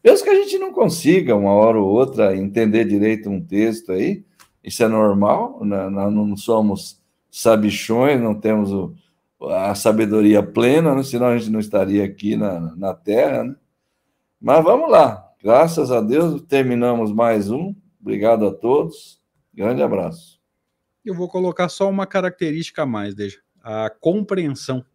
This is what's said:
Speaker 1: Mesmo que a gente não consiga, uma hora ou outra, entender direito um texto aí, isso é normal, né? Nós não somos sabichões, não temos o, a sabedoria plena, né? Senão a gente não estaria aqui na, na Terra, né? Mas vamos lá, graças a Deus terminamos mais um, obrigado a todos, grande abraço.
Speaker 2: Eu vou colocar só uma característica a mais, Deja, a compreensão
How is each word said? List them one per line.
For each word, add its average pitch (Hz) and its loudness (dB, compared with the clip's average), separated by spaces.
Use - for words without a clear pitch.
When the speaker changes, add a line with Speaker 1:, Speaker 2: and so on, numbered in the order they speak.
Speaker 1:
Mesmo 254 6
que 403 -2
a 392 6
gente 403 0
não 381 -6
consiga, 170 2
uma 101 2
hora 110 4
ou 98 2
outra, 107 2
entender 107 0
direito 104 0
um 95 -6
texto 107 -2
aí, 131 -4
isso 107 -4
é 156 2
normal, 107 0
né? 98 -4
Nós 98 -4
não 104 -4
somos 107 -4
sabichões, 113 0
não 107 -2
temos 104 -2
o, 92 -6
a 92 -4
sabedoria 107 4
plena, 135 2
né? 135 -2
Senão 123 -2
a 120 2
gente 107 -6
não 110 -2
estaria 101 0
aqui 101 -6
na, 85 -6
na 95 -6
Terra, 120 -2
né? 127 -10
Mas 139 4
vamos 277 2
lá, 127 4
graças 147 2
a 120 2
Deus 151 0
terminamos 123 0
mais 110 0
um, 175 -6
obrigado 110 0
a 95 -2
todos, - -4
grande 123 -4
abraço. 90 -6
Speaker 2:
Eu 190 -8
vou 175 -8
colocar 180 -4
só 196 -2
uma 190 -2
característica 170 -6
a - -2
mais, 104 -6
Deja, 101 -10
a 110 -6
compreensão 165 -4